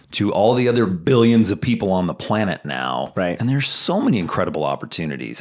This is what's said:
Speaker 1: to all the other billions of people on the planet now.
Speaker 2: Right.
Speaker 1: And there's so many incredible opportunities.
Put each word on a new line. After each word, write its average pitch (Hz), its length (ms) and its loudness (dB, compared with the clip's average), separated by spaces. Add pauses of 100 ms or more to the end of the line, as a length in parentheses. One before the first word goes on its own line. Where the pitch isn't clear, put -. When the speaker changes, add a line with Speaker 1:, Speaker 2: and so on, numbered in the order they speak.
(100)
Speaker 1:
to 101 220 0
all 107 220 4
the 123 120 2
other 117 200 2
billions 113 640 4
of 101 100 -4
people 110 320 0
on 92 140 0
the 82 80 -4
planet 107 500 -2
now. 65 500 -6
Speaker 2:
Right. 90 240 -2
Speaker 1:
And 117 80 -4
there's 139 220 0
so - 320 0
many 233 180 2
incredible 80 460 -2
opportunities. 69 760 -6